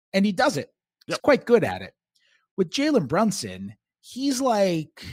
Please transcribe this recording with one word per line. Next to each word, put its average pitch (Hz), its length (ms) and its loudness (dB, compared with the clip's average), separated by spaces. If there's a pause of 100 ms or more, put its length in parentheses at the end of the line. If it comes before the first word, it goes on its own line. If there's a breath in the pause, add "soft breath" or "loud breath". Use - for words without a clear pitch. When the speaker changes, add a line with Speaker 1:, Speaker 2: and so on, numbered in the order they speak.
(120)
Speaker 1:
And 196 120 4
he 214 60 2
does 254 260 0
it. - 140 -6 (360)
He's 180 80 -4
Speaker 2:
Yep. - 80 -8
Speaker 1:
quite 269 240 2
good 220 180 4
at 92 180 -6
it. 92 120 -16 (640)
With 190 140 -2
Jalen 277 380 2
Brunson, 113 640 -2 (260)
he's 262 400 -6
like, 196 720 0